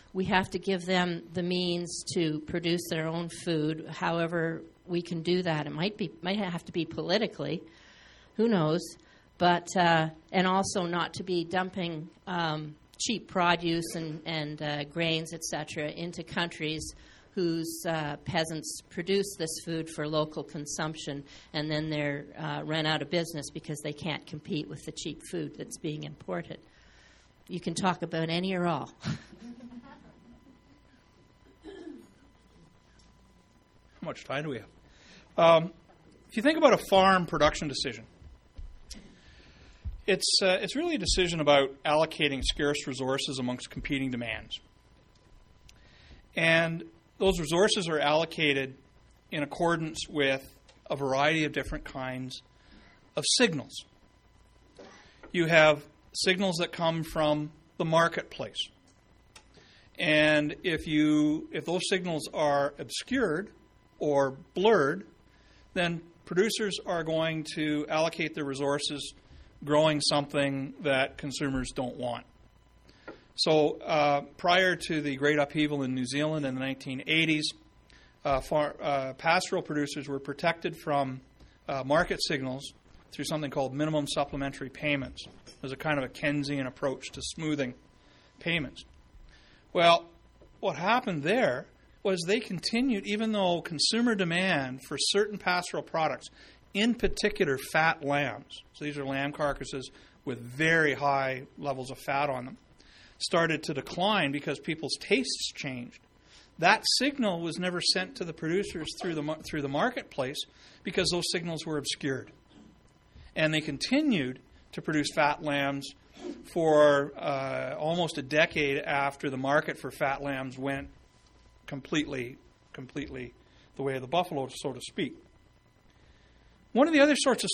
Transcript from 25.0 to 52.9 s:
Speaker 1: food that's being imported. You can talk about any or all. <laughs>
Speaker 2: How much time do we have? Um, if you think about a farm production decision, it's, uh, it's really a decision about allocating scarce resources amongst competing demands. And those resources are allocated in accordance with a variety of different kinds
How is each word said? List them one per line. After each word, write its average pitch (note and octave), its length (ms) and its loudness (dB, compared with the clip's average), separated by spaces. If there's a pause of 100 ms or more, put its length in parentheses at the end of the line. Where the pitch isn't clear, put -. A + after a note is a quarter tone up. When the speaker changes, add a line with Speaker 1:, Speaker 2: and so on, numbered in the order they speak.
Speaker 1:
food D#3+ 280 -6
that's - 200 -12
being D3+ 260 -8
imported. E3 560 -10 (880)
You F3+ 100 -6
can E3+ 140 -4
talk F3+ 300 0
about E3 260 -2
any F3+ 240 -2
or F3+ 120 0
all. C#3+ 320 -2
<laughs> - 60 -20
Speaker 2:
How - 80 -4 (4000)
much - 220 -10
time C#3 200 -4
do D#3+ 80 -6
we A#2 80 -6
have? - 100 -16 (680)
Um, E3 360 8 (560)
if - 80 -6
you G#3+ 40 -2
think D#4 160 4
about D4+ 140 10
a F#3+ 60 8 (120)
farm F#3+ 360 8
production D3+ 420 2
decision, C3 380 -6 (2000)
it's, - 340 2
uh, F#3+ 200 4
it's G3+ 160 -4
really E4 180 0
a A#3 40 -2
decision E3+ 420 2
about C#3+ 300 6 (120)
allocating D3+ 600 2
scarce D3 440 0
resources C3+ 520 -2
amongst B2 320 -4
competing C3+ 400 -4
demands. A2+ 500 -6 (1700)
And E3 500 2 (320)
those F#3 220 2
resources E3+ 480 2
are D#3 120 0
allocated C#3+ 760 2 (560)
in D#3 100 -2
accordance D#3+ 680 -2
with C3+ 340 0 (460)
a E3 60 0
variety C#3 500 2
of D3+ 80 -4
different D#3 320 -4
kinds B2+ 560 -8 (760)